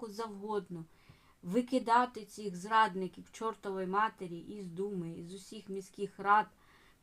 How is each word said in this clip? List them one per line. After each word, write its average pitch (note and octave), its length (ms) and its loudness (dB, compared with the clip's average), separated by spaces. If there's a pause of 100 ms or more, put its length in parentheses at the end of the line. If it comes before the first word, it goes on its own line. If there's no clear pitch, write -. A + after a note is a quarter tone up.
завгодно. G3+ 800 -6 (580)
Викидати A#3+ 840 2
цих G3+ 300 -8
зрадників F#3+ 760 2
чортової G3+ 560 -4
матері F#3+ 500 0
із G3 300 -10
Думи, F3 440 -4
із E3+ 220 -12
усіх G3+ 360 -14
міських F#3+ 500 -8
рад, G3+ 280 6 (560)